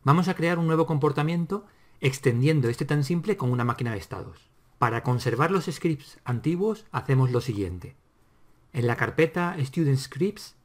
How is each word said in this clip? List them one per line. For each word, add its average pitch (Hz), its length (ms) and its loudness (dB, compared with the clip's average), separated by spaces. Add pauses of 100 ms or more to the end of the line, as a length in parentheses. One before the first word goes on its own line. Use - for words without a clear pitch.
Vamos 160 240 4
a 185 80 0
crear 170 240 0
un 165 80 2
nuevo 160 180 4
comportamiento 160 800 0 (340)
extendiendo 135 720 2
este 135 160 -4
tan 147 180 0
simple 175 340 -2
con 123 140 -2
una 123 140 0
máquina 120 280 -2
de 101 40 -6
estados. 95 540 -12 (260)
Para 113 240 0
conservar 123 480 0
los 185 160 0
scripts - 600 -4
antiguos 175 680 -2
hacemos 131 400 2
lo 120 100 2
siguiente. 92 540 -6 (760)
En 120 140 -2
la 117 120 2
carpeta 170 640 0
Student 139 380 2
Scripts - 680 -4